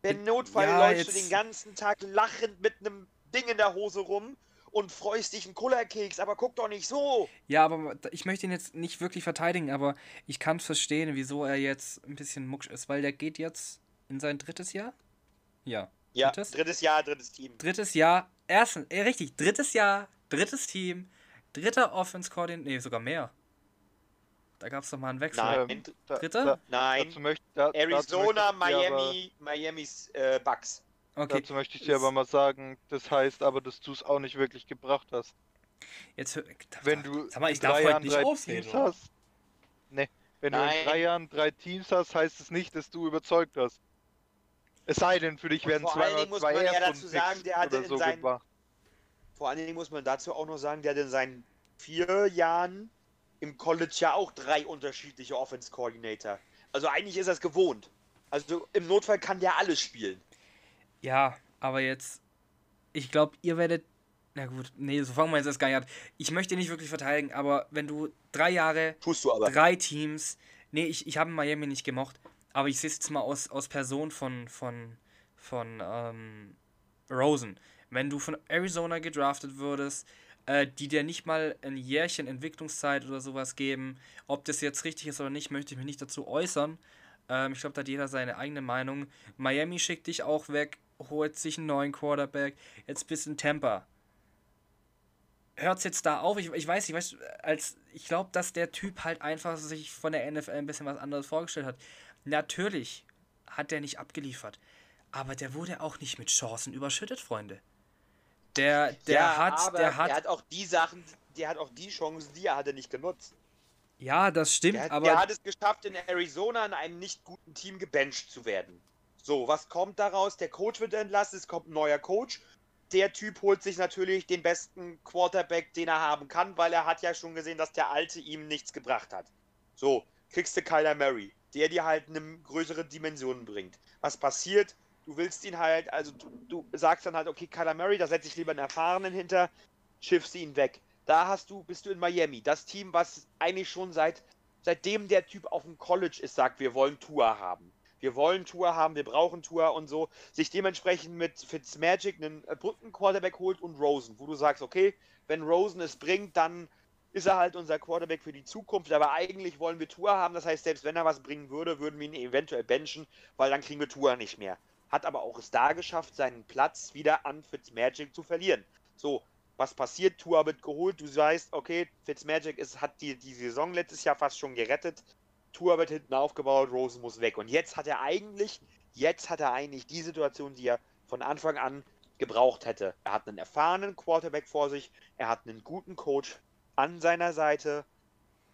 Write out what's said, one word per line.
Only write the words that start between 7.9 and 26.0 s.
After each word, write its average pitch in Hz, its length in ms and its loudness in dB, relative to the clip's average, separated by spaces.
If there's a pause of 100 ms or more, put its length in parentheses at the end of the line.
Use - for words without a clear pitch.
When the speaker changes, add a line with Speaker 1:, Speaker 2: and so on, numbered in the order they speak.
Speaker 2:
ich - 140 -10
möchte 196 200 -4
ihn 185 60 -2
jetzt - 240 -8
nicht 170 240 -8
wirklich 175 240 -6
verteidigen, 165 480 0
aber 139 240 0 (320)
ich 139 100 -8
kann's 160 280 0
verstehen, 151 500 0
wieso 139 280 -4
er 139 120 0
jetzt 139 480 -4
ein 143 100 -14
bisschen 143 320 -10
mucksch 135 220 -10
ist, - 200 -12
weil 143 140 0
der 143 100 0
geht 156 260 -8
jetzt - 420 -10 (280)
in 139 120 -8
sein 147 180 -2
drittes 165 340 -12
Jahr? 220 200 -8 (720)
Ja. 107 260 -6 (220)
Speaker 1:
Ja, 131 160 4
Speaker 2:
Drittes? 196 240 -2
Speaker 1:
drittes 165 280 -2
Jahr, 156 220 6
drittes 143 300 -6
Team. 123 260 -16
Speaker 2:
Drittes 185 360 -2
Jahr, 165 360 6 (160)
ersten, 190 420 4
äh, 180 120 -2
richtig, 202 340 0
drittes 202 380 2
Jahr, 202 340 4 (220)
drittes 202 400 -2
Team, 185 420 -6 (440)
dritter 208 380 2
Offense-Coordinator, 175 760 -6
nee, 131 80 -2
sogar 120 220 -4
mehr. 131 320 -6 (1300)
Da 98 100 -12
gab's 135 180 -10
doch 143 100 -10
mal 131 120 -4
einen 131 100 -8
Wechsel. 151 220 0
Speaker 1:
Nein. 120 260 4
Speaker 3:
Ähm, 113 140 -8 (240)